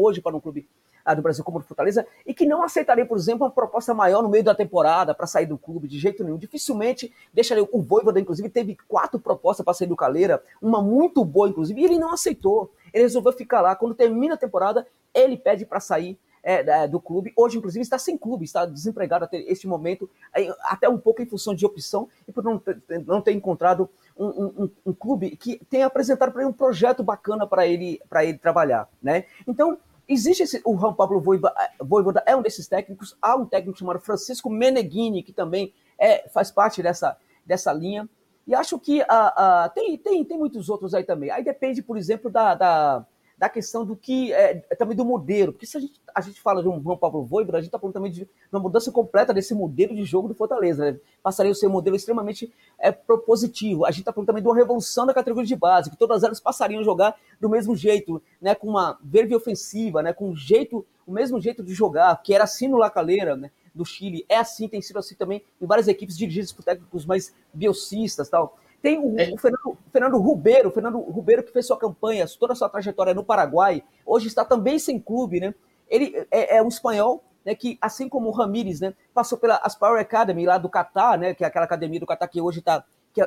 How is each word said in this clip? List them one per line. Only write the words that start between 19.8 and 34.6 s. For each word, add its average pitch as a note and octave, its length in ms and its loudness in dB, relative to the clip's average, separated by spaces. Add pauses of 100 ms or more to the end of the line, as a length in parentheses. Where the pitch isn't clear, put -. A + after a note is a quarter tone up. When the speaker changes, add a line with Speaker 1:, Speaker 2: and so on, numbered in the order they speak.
Speaker 1:
aí, F#3+ 200 -2 (120)
até - 220 -2
um B3 120 2
pouco A#3 240 0
em A#3+ 40 -6
função G#3 280 -6
de F3 100 0
opção G#3 420 -4 (220)
e G#3 40 -18
por G3+ 120 -8
não A3 140 -2
ter, - 240 -8 (240)
não G3 160 0
ter A3 100 2
encontrado F3+ 560 0 (260)
um, G3+ 120 -6
um, G3+ 180 -4 (200)
um, F#3 60 -4 (160)
um F#3+ 60 -2
clube G3 440 -4
que A#3 220 -10 (120)
tenha C4 160 2
apresentado C4 460 0
pra B3 100 -6
ele C4+ 80 0
um - 20 -6
projeto B3+ 500 2
bacana G#3 440 -4
pra F#3 200 2
ele, F3 320 -2 (120)
pra D#3 140 4
ele D#3 120 -2
trabalhar, C#3+ 520 0 (140)
né? D#3+ 220 0 (220)
Então, D4 320 0 (280)
existe C#4 360 2
esse, C#4+ 240 -4
o A3 120 2
Juan G#3 140 2
Pablo F#3+ 260 2
Voivoda, F3+ 360 2 (260)
Voivoda F#3+ 460 2
é C4 100 6
um B3+ 60 0
desses - 260 -6
técnicos, G3 540 -6
há A3+ 120 4
um B3+ 120 -2
técnico F#3 320 -4
chamado F3+ 220 -6
Francisco A3 500 -6
Meneghini, A3 720 0